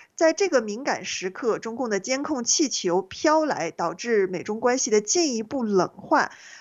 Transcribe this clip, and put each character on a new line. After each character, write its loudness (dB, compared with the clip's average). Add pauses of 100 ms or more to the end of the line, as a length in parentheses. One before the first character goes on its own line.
(140)
在 4
这 0
个 4
敏 -6
感 -2
时 -6
刻， -2
中 -8
共 -4
的 2
监 -4
控 -4
气 2
球 0
飘 2
来， -2
导 -4
致 0
美 -4
中 -6
关 2
系 -2
的 6
进 0
一 -2
步 -4
冷 2
化， 0 (300)